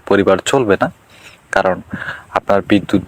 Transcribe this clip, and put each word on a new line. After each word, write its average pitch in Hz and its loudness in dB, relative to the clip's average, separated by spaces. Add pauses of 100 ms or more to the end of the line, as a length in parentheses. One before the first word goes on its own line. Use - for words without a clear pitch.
পরিবার 95 2
চলবে 113 2
না, 131 0 (640)
কারণ 190 0 (520)
আপনার 98 0
বিদ্যুৎ 95 0